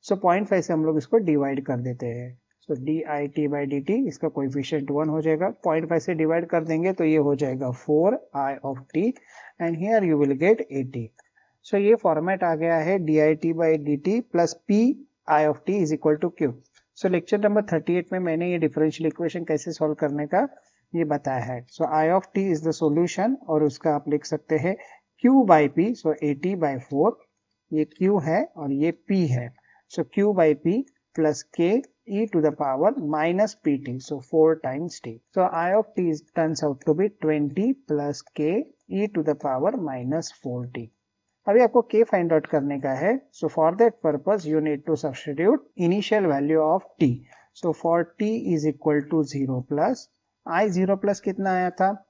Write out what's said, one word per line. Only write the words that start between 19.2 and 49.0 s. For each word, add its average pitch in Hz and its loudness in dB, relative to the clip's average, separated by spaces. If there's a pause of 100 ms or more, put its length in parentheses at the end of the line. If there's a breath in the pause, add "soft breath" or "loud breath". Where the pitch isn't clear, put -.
कैसे 160 -4
सॉल्व 151 -2
करने 147 -2
का 220 2 (480 soft breath)
ये 165 2
बताया 135 -4
है। 123 -10
So, - -6 (120)
I 156 2 (140)
of 190 -2
t 196 0 (120)
is 151 -4
the 160 0
solution, 175 0 (120)
और 156 2
उसका 151 0
आप 143 -6
लिख 147 -2
सकते 156 -4
हैं 185 0 (500 loud breath)
q 247 8 (180)
by 156 8 (160)
p, 175 4 (140)
so 160 0 (160)
eighty 147 -2 (120)
by 139 -2 (160)
four, 156 2 (600)
ये 151 0 (140)
q 190 2
है 170 0 (120)
और 139 -6
ये 151 0 (180)
p 190 2 (100)
है। 120 -2 (480 soft breath)
So, 165 -2
q 202 0
by 160 6 (180)
p 190 2 (400)
plus 151 0 (160)
k 175 2 (360)
e 214 -4
to 165 2
the 147 2
power 143 0 (240)
minus 175 0
p 143 -2
t, 123 -8 (100)
so 143 -8 (100)
four 160 4 (100)
times 147 -8
t। 113 -14 (160)
So, - 2 (140)
I 175 0
of 214 0 (100)
t 175 0
is, 156 -4 (140)
turns 160 -2
out 143 -4
to 156 2
be 208 2 (160)
twenty 156 0 (160)
plus 147 -4 (160)
k 170 -2 (240)
e 196 -2
to 190 -4
the 151 -2 (100)
power 139 0 (160)
minus 135 -6 (120)
four 123 -8 (100)
t। 117 -10 (600)
अभी 214 6
आपको 240 4 (120)
k 220 4
फाइंड 170 2
आउट 156 2
करने 143 -2
का 135 -4
है। 170 0 (280)
So, 160 -4
for 160 4 (100)
that 233 4
purpose 165 0
you 156 2
need 147 -4
to 160 2
substitute 156 -2 (220)
initial 202 0
value 147 2
of 160 0 (160)
t। 147 4 (440 soft breath)
So, 170 -4
for 170 2 (240)
t 208 0 (260)
is 151 -2
equal 147 0